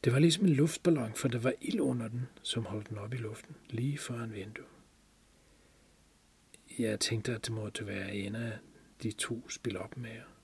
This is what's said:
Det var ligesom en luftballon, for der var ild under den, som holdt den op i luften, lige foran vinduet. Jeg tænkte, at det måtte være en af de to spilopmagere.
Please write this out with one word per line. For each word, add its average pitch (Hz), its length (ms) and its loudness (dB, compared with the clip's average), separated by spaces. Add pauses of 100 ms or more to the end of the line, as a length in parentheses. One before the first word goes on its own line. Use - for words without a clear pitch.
Det 123 80 6
var 135 60 6
ligesom 170 280 6
en 165 60 8
luftballon, 143 600 4
for - 140 0
der 120 100 2
var 123 220 2
ild - 200 0
under 123 280 2
den, 123 200 -4 (140)
som 113 220 -2
holdt 107 240 -6
den 104 100 -6
op 107 160 -6
i - 20 -4
luften, 110 400 -8 (140)
lige 135 280 -2
foran 117 340 -6
vinduet. 104 360 -10 (2000)
Jeg 107 220 0
tænkte, 117 340 2
at 110 120 -6
det 113 80 -2
måtte 107 320 -6
være 98 280 -4
en 101 200 -2
af 113 240 -4 (440)
de 110 100 0
to - 360 -6
spilopmagere. 113 760 -6 (200)